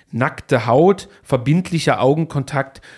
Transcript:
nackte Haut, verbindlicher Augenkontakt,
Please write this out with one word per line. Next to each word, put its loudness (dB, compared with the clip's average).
nackte -2
Haut, 2
verbindlicher 0
Augenkontakt, -2